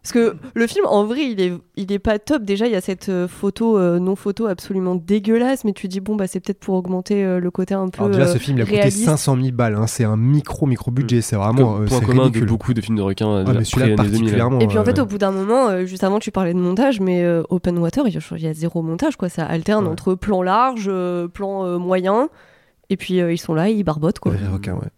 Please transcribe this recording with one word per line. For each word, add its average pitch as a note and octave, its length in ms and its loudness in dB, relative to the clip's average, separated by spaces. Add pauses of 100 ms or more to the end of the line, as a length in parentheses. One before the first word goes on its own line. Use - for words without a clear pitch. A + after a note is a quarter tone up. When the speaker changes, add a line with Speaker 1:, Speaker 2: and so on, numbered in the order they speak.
Speaker 1:
Parce - 100 -12
que A#3 240 2 (180)
le A3+ 140 2
film, G4+ 180 0
en G#3 180 4
vrai, B3+ 280 -2
il F#3+ 80 -4
est, F3+ 120 0 (220)
il G3 160 -8
est G3+ 80 -2
pas G#3+ 220 0
top. C4 240 -2
Déjà, G3+ 220 0
il A#3 60 0
y G3 40 0
a F#3 40 0
cette, F#3 280 -8
euh, F3+ 180 -2
photo, G#3 500 0
euh, F3 220 2
non-photo G3 480 -2
absolument F#3 480 -2
dégueulasse, A3 720 0
mais G#3 80 0
tu F#3+ 160 -8
dis, F#3 100 -6
bon, G3+ 160 -4
bah, F#3+ 140 -2
c'est F#3+ 100 -8
peut-être F#3+ 220 -6
pour F#3+ 160 -2
augmenter, F#3 480 -2
euh, F#3 160 0
le F3 100 -2
côté F#3 240 -4
un F#3+ 140 -2
peu, - 160 -4
Speaker 2:
Alors - 120 2
déjà, C3+ 120 4
Speaker 1:
euh, C3 40 2
Speaker 2:
ce B2 60 2
film, C#3 180 -2
il A#2+ 40 2
a A2+ 60 2
coûté G#3 100 0
Speaker 1:
réaliste. G3+ 280 2
Speaker 2:
cinq D#3 120 4
cent C#3 180 2
mille B2+ 160 0
balles, A#2 240 0
hein. A2 140 0
C'est - 160 -2
un G#2+ 120 2
micro, C#3 500 2
micro A#2+ 260 -2
budget. B2 260 2
Speaker 3:
Mm. A2 40 2
Speaker 2:
C'est - 120 -2
vraiment, A2 400 4
Speaker 3:
Comme G#2 80 -2
Speaker 2:
euh, G#2 40 0
Speaker 3:
point B2 120 2
Speaker 2:
c'est A2+ 80 2
Speaker 3:
commun B2 160 4
Speaker 2:
ridicule. A2 200 2
Speaker 3:
de G#2 40 2
beaucoup A2 260 0
de A2+ 80 0
films G#2+ 180 -2
de G2+ 40 0
requins, G2 280 0
euh, G2 180 2
Speaker 2:
Ah, B2+ 40 2
mais A#2 120 2
celui-là A#2 320 2
Speaker 3:
pré-années - 0 -
deux G#2+ 80 4
mille, G2+ 80 2
ouais. A2+ 60 2
Speaker 2:
particulièrement, A#2 420 2
Speaker 1:
Et A2 80 4
puis G#3 100 2
en G#3 60 2
fait, B3 160 2
Speaker 2:
euh, - 20 2
Speaker 1:
au A3 40 0
bout G3 120 -6
d'un F#3+ 140 0
moment, G#3+ 380 2
euh, F#3 160 -2
juste F#3 180 -4
avant, G3+ 160 2
tu A3 100 -8
parlais F3+ 240 0
de F3+ 60 0
montage, G3+ 400 2
mais, F3+ 240 2
euh, E3+ 260 2
Open F3 280 0
Water, E3+ 280 0
il F3 80 0
y - 20 -6
a, D#3 40 -6 (160)
il D#3+ 80 -8
y - 20 -4
a D#3 80 -4
zéro E3 280 -4
montage, E3+ 340 -2
quoi. F3+ 120 -4
Ça D#3+ 160 -6
alterne F#3+ 420 0
Speaker 2:
Ouais. D#3+ 40 -2
Speaker 1:
entre F#3 240 -2
plan F#3+ 260 -2
large, A3 460 0
euh, F3+ 400 -2
plan, G3 380 -6
euh, F3 140 -2
moyen, F#3 500 0 (640)
et F#3+ 60 2
puis, F3+ 240 0
euh, E3+ 120 2
ils E3+ 60 -2
sont - 160 -4
là, E3+ 160 2
ils G#3 120 0
barbotent, D#3 380 -2
quoi. - 100 0
Speaker 2:
Vrai F#2+ 160 -2
requin, F#2+ 280 -4
ouais. - 240 -6